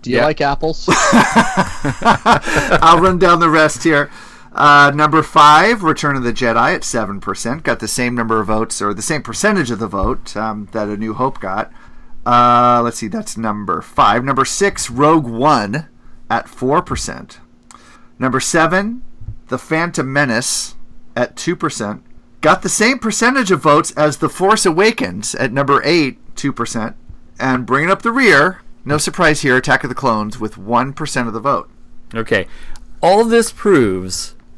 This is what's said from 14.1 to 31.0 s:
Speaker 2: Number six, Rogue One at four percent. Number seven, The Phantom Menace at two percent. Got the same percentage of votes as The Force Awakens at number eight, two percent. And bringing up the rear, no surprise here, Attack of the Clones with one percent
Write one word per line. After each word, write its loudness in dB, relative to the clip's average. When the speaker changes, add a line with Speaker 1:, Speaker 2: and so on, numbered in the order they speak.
Speaker 2:
Number 0
six, -2
Rogue 4
One 0
at -2
four -2
percent. -10
Number 0
seven, 0
The -6
Phantom -4
Menace -2
at -4
two -4
percent. -6
Got 2
the -6
same 0
percentage 0
of 2
votes 2
as 0
The -2
Force 0
Awakens 0
at -2
number 2
eight, 0
two -4
percent. -6
And -2
bringing 0
up 0
the 0
rear, 4
no 0
surprise 0
here, 4
Attack 2
of -8
the -6
Clones -2
with -8
one -2
percent -6